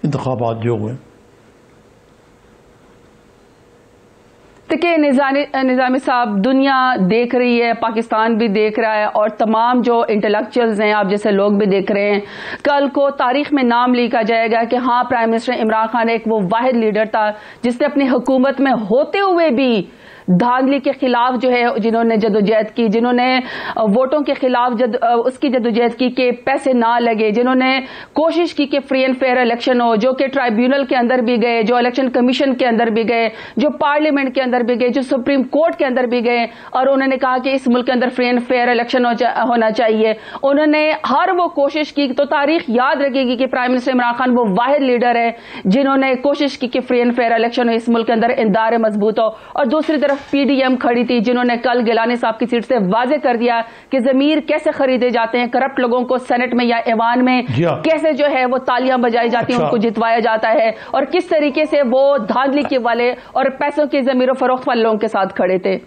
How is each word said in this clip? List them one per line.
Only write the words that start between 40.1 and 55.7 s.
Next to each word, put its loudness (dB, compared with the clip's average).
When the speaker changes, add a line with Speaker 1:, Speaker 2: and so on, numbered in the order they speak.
Speaker 2:
उन्होंने 2
हर 0
वो 0
कोशिश -2
की, -2
तो 0
तारीख 0
याद 0
रखेगी 0
कि -2
prime -2
minister -2
इमरान 0
खान 0
वो 0
वाहिद 2
leader 2
है 0
जिन्होंने 2
कोशिश -2
की -6
कि -4
free 0
and 2
fair 0
election 0
हो, 0
इस -2
मुल्क 0
के 0
अंदर 0
इंदारे 0
मजबूत 0
हो। -2
और 0
दूसरी 0
तरफ 0
पीडीएम 0
खड़ी 0
थी, 0
जिन्होंने 0
कल 0
गिलानी 0
साहब -2
की 0
सीट -2
से 0
वाजे 0
कर 0
दिया 0
कि -4
ज़मीर 2
कैसे -2
खरीदे 0
जाते -2
हैं, 0
करप्ट -2